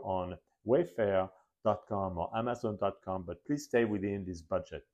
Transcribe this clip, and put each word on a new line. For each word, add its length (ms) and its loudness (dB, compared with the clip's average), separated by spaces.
on 340 -2
Wayfair 640 4
dot 240 0
com 300 -2
or 180 -4
Amazon 420 -2
dot 260 -2
com, 200 -4
but 220 -10
please 200 -4
stay 200 4
within 400 -2
this 160 -8
budget, 520 -6